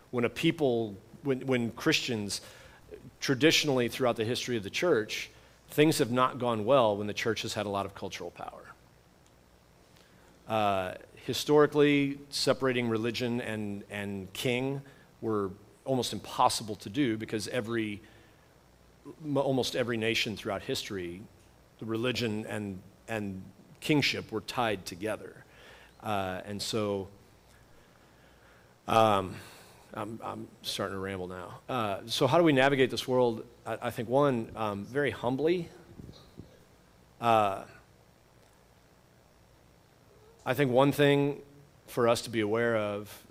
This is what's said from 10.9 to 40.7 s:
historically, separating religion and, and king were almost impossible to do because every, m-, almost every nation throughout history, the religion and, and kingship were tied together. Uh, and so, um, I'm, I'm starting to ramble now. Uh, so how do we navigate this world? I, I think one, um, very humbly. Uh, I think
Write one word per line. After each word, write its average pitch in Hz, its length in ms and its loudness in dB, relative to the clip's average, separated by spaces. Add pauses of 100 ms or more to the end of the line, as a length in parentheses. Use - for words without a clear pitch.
historically, 143 1000 4 (120)
separating 127 600 0
religion 117 520 -2
and, 104 500 -6
and 101 420 -8
king 135 480 -2 (400)
were 104 300 -2 (340)
almost 127 280 -2
impossible 107 640 0
to - 140 -14
do 113 280 0
because 110 320 -6
every, 110 520 -4 (1200)
m-, 143 140 -2
almost 135 380 0
every 120 220 -2
nation 113 380 0
throughout 98 260 -6
history, 95 600 -8 (580)
the 123 60 -12
religion 113 640 -2
and, 104 320 -8 (280)
and 101 340 -6 (380)
kingship - 520 0
were 107 100 -4
tied 104 440 -2
together. 98 580 -8 (580)
Uh, 95 440 -4
and 101 160 -8
so, 101 460 -2 (1800)
um, 101 480 4 (580)
I'm, 110 300 -10
I'm 104 240 -10 (140)
starting 98 340 -6
to 98 40 -6
ramble 95 280 -6
now. 92 400 -12
Uh, 110 380 -2
so 123 220 0
how 147 100 4
do 175 60 6
we 160 100 6
navigate 131 380 4
this 113 160 -6
world? 123 360 2 (220)
I, 113 180 -6
I 120 80 -2
think 113 160 -6
one, 127 480 2
um, 104 300 -4
very 127 260 -2
humbly. 147 560 -2 (1500)
Uh, 110 440 4 (2750)
I 127 80 0
think 131 180 2